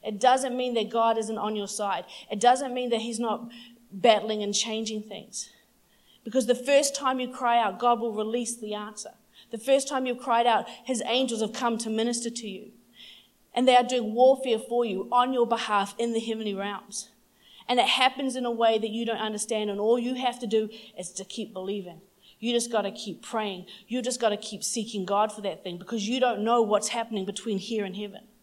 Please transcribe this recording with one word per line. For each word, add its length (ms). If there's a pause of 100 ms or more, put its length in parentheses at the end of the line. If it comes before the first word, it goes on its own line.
It 160
doesn't 380
mean 160
that 160
God 280
isn't 200
on 180
your 140
side. 340 (260)
It 120
doesn't 320
mean 160
that 120
he's 180
not 300 (400)
battling 540
and 100
changing 500
things. 460 (760)
Because 220
the 100
first 400
time 240
you 80
cry 320
out, 200
God 200
will 140
release 420
the 180
answer. 380 (400)
The 60
first 320
time 160
you've 140
cried 280
out, 220 (160)
his 200
angels 360
have 100
come 280
to 100
minister 400
to 180
you. 240 (840)
And 140
they 80
are 80
doing 300
warfare 440
for 280
you 260
on 220
your 120
behalf 540
in 140
the 80
heavenly 320
realms. 560 (580)
And 100
it 100
happens 500
in 80
a 60
way 280
that 100
you 160
don't 120
understand, 520
and 100
all 200
you 160
have 240
to 80
do 220 (280)
is 140
to 140
keep 280
believing. 480 (380)
You 140
just 180
gotta 180
keep 320
praying. 460 (200)
You 140
just 180
gotta 180
keep 260
seeking 420
God 260
for 100
that 220
thing, 140
because 300
you 120
don't 240
know 180
what's 260
happening 380
between 320
here 280
and 100
heaven. 320 (160)